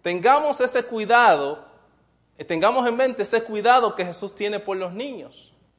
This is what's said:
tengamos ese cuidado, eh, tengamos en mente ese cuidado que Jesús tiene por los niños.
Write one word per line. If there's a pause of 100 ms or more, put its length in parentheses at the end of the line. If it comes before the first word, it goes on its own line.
tengamos
ese
cuidado, (760)
eh,
tengamos
en
mente
ese
cuidado
que
Jesús
tiene
por
los
niños. (260)